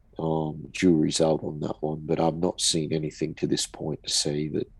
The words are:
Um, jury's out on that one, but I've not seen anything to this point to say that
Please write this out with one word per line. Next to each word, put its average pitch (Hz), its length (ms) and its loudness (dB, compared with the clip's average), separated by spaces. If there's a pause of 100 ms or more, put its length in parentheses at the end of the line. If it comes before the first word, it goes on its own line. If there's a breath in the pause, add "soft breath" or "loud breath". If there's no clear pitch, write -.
(200)
Um, 78 520 -2
jury's 80 500 4
out 80 220 2
on 78 180 -6
that 80 200 -6
one, 78 220 -4
but 80 160 0
I've 82 160 2
not 87 240 -2
seen 76 320 0
anything 76 440 -2
to - 120 -2
this - 180 0
point - 380 -6
to - 60 -12
say 76 400 -2
that 78 200 -4 (100)